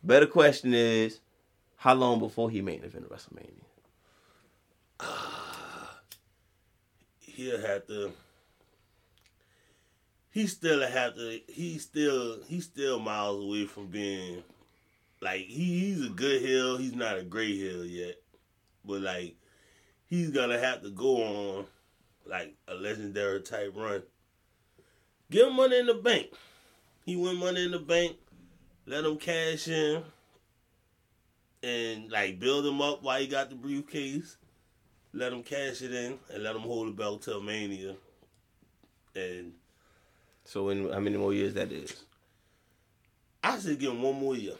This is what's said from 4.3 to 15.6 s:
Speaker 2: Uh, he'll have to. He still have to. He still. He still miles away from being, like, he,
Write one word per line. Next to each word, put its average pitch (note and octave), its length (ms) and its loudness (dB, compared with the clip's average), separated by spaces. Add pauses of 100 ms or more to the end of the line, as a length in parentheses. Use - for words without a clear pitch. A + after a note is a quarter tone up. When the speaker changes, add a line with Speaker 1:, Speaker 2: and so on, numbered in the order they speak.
Speaker 2:
Uh, - 880 -10 (1300)
he'll B2 400 -6
have G2+ 260 -2
to. G2+ 240 -4 (2250)
He G#3+ 160 0
still D#3 380 2
have B2+ 300 0
to. A#2 320 -8
He E3 300 -8
still. C3 720 0
He E3+ 120 -4
still C3+ 400 -2
miles G#2 440 -2
away G2+ 240 -2
from G2+ 200 -14
being, F#2 560 -6 (760)
like, F#2+ 240 -4
he, F3 340 0